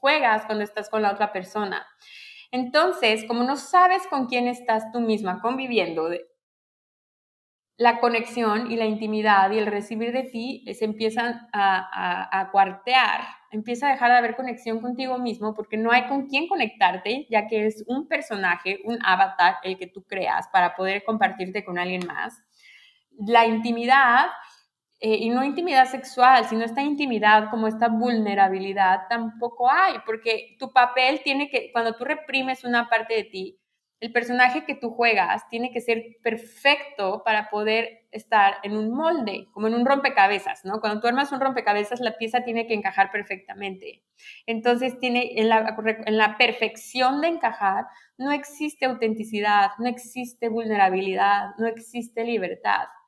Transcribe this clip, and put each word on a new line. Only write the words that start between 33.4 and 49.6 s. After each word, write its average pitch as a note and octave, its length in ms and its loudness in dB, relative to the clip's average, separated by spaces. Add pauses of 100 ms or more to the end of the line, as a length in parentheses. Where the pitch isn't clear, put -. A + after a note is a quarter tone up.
el A#3 120 -10
personaje B3 520 2
que C#4+ 120 -8
tú A#3 140 -8
juegas G#3+ 580 0
tiene A#3+ 240 -6
que A#3+ 80 -6
ser A3+ 420 -4
perfecto A3+ 1000 -2
para G#3+ 260 0
poder A3 640 -2
estar G#3 500 4
en G#3 140 -4
un A3 180 -2
molde, C#4+ 580 -2
como G#3 140 -4
en A3+ 80 0
un A#3+ 100 2
rompecabezas, B3+ 800 2
¿no? G#3 160 -6
Cuando G#3+ 200 -2
tú A#3 80 2
armas C#4 240 0
un C4 80 -4
rompecabezas, A#3+ 600 0
la A3+ 160 -2
pieza A3+ 280 -2
tiene A#3 240 -2
que A3+ 60 0
encajar G3 360 0
perfectamente. G3 920 -10 (420)
Entonces, A#3+ 540 0
tiene B3 400 -2
en A3 80 4
la, A3 280 2 (300)
en G#3+ 100 0
la G#3+ 220 2
perfección B3 840 0
de E4 80 0
encajar, A3+ 580 -2 (300)
no C4+ 140 -4
existe C#4+ 560 -6
autenticidad, G#3+ 920 0